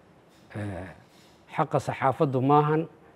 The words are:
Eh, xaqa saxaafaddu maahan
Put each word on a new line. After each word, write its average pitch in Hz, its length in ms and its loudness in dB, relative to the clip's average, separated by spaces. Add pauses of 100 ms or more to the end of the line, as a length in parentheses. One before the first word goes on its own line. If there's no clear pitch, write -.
(560)
Eh, 95 320 -10 (680)
xaqa 147 240 0
saxaafaddu 131 600 -2
maahan 151 480 4 (280)